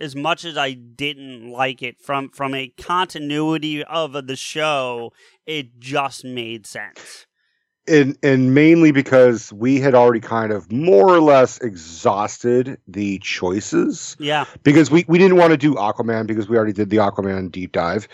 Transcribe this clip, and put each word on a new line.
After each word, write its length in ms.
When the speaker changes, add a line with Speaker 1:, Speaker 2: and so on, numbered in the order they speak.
Speaker 1:
As 140
much 300
as 120
I 160
didn't 760
like 320
it 200
from, 280
from 240
a 240
continuity 1040
of 300
the 80
show, 800
it 340
just 460
made 420
sense. 580
Speaker 2:
And, 340
and 320
mainly 380
because 600
we 280
had 160
already 240
kind 340
of 180
more 380
or 100
less 420
exhausted 1160
the 320
choices. 1000
Speaker 1:
Yeah. 260
Speaker 2:
Because 300
we, 160
we 100
didn't 200
wanna 200
do 160
Aquaman 540
because 200
we 100
already 160
did 180
the 60
Aquaman 540
deep 200
dive. 420